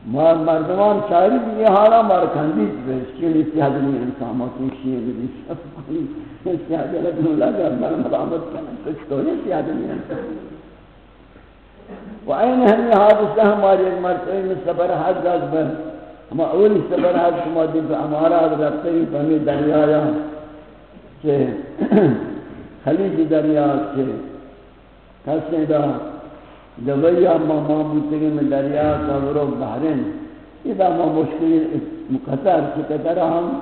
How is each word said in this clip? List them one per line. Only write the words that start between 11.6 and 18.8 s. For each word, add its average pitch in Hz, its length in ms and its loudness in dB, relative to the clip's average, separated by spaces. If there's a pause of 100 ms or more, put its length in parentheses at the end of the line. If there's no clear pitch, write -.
و - 60 -2
این 247 360 4
همین 233 240 4
حادثه 208 500 6
ہماری 196 420 6
ایک 180 180 -2
مرتبہ 185 440 -2
میں 185 80 -2 (120)
سفر 170 280 0
حج 165 320 0
از 165 240 0
به، 156 160 0 (640)
ہم 139 80 -2
اولی 185 500 2
سفر 175 260 2
حج 170 280 0
که 160 100 -6
ما 165 120 2
دید 156 220 -2
به 151 80 -2
امارات 156 640 2
رفته 151 280 -2